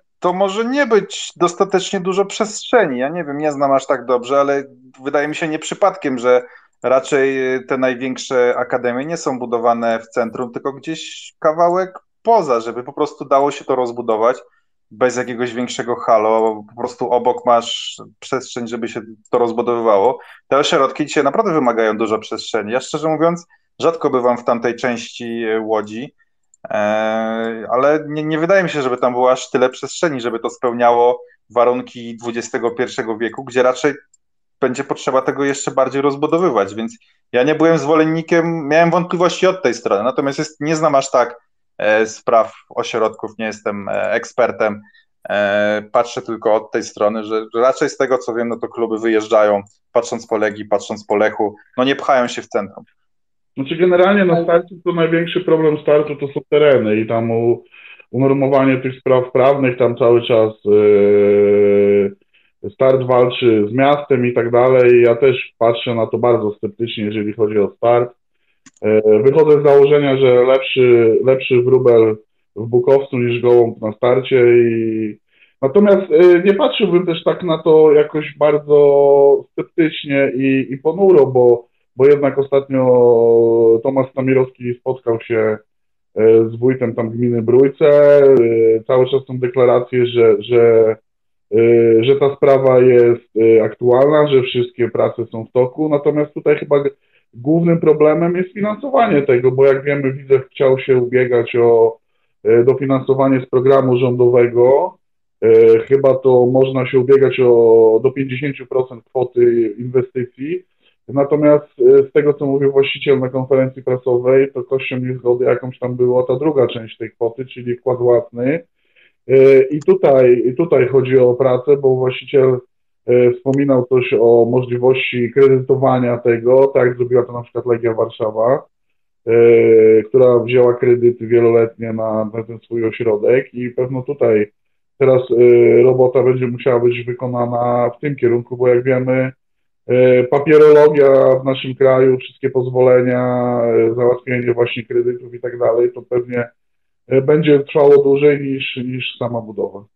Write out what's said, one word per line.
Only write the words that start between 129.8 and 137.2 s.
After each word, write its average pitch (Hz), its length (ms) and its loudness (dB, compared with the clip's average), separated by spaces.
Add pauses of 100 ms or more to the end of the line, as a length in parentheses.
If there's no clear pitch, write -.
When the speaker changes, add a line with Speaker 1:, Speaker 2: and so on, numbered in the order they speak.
Speaker 2:
która 123 300 4
wzięła 123 340 2
kredyty 120 540 0
wieloletnie 117 640 0
na, 110 400 -4
na 113 100 -8
ten 113 160 -16
swój 117 260 -8
ośrodek 113 680 0
i 120 160 -8
pewno 127 320 -6
tutaj 117 500 -2 (460)
teraz, 131 240 2 (100)
y, 120 520 6
robota 127 400 2
będzie 127 240 0
musiała 123 320 -2
być 120 260 -2
wykonana 120 920 -4